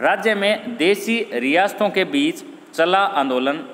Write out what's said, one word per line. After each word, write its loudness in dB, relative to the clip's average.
राज्य 2
में -2
देसी 0
रियासतों 0
के 0
बीच -2
चला 2
आंदोलन 0